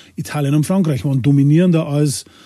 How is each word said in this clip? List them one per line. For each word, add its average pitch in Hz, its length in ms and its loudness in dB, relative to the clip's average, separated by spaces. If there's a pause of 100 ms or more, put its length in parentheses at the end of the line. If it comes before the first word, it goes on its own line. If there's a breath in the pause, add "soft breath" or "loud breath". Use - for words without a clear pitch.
(140 loud breath)
Italien 147 400 -4
und 151 100 2
Frankreich 156 400 -2
waren 135 160 -2
dominierender 147 640 2
als, 143 380 -2 (220 loud breath)